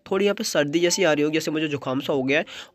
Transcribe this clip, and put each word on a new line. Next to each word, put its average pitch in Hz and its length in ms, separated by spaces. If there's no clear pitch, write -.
थोड़ी 196 140
यहाँ 202 100
पे 226 100
सर्दी 147 340
जैसी 175 240
आ 156 100
रही 147 100
होगी, 151 100
जैसे 160 180
मुझे 156 160
जुकाम 135 340
सा 139 120
हो 135 100
गया 139 160
है 196 60